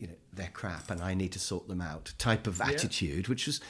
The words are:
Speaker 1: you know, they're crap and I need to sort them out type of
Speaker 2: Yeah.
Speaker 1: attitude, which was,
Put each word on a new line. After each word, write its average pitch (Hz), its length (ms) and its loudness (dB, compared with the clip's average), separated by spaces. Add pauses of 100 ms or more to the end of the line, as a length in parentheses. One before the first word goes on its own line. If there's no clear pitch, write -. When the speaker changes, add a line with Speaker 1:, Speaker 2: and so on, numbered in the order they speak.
Speaker 1:
you 104 80 -8
know, 82 60 -10 (180)
they're 92 200 -6
crap 85 380 -4
and 87 100 0
I 92 140 2
need 95 180 2
to - 60 -6
sort - 300 -2
them 92 120 -2
out 80 380 -6
type 113 300 4
of 90 100 0
Speaker 2:
Yeah. 95 120 4
Speaker 1:
attitude, 95 580 2
which 127 180 2
was, - 240 0